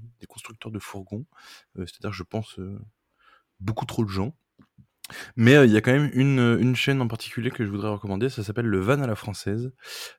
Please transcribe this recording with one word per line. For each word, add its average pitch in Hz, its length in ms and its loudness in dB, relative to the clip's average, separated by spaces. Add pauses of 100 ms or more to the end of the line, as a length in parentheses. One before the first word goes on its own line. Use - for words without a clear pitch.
(200)
des - 60 -20
constructeurs - 440 -18
de 107 80 -10
fourgons. 101 460 -12 (540)
Euh, 90 80 -8
c'est-à-dire, - 260 -10
je 95 120 -10
pense, - 340 -10
euh, 95 200 -12 (840)
beaucoup 110 260 -4
trop - 180 -4
de 101 60 -4
gens. 98 240 -4 (1000)
Mais, 120 180 8
euh, 143 120 10
il 113 60 8
y 107 40 6
a 107 60 4
quand 127 100 2
même 143 220 2
une, 135 260 4
euh, 117 180 4
une 123 160 2
chaîne 135 280 0
en 117 60 -2
particulier 110 420 -6
que - 160 -6
je 98 40 -6
voudrais 104 200 -4
recommander, 104 400 -4
ça 117 120 -6
s'appelle 107 220 -4
Le 98 160 2
Van 135 220 2
à 131 40 -2
la 110 80 -2
Française, 107 560 -6 (480)